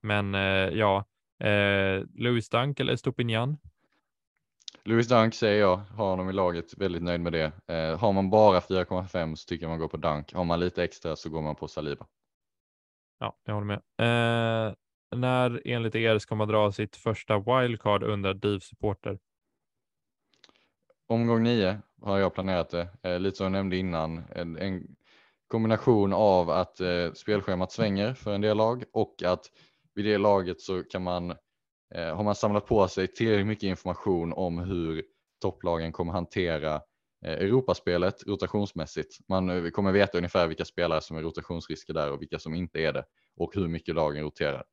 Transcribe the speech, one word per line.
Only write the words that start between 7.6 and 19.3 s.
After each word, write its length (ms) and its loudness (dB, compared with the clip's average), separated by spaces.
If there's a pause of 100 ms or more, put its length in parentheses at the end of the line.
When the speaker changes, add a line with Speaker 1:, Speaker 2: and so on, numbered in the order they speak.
Speaker 2:
Eh, 320 -2
har 140 2
man 180 2
bara 300 8
fyra 240 0
komma 240 -4
fem 280 -4
så 120 -18
tycker 160 -6
jag 60 -6
man 80 -4
går 100 -4
på 80 -8
Dunk. 360 -2
Har 120 -2
man 160 0
lite 240 0
extra 320 -6
så 140 -10
går 120 -6
man 120 -4
på 140 -12
Saliba. 380 -8 (1120)
Speaker 1:
Ja, 260 -8
jag 100 -6
håller 120 -4
med. 140 -4 (180)
Eh, 760 0 (420)
när 480 0
enligt 300 -2
er 240 4
ska 160 -4
man 140 0
dra 240 4
sitt 240 -6
första 420 -2
wildcard, 640 2
undrar 320 -2
Div 240 -2
supporter. 600 -6 (1900)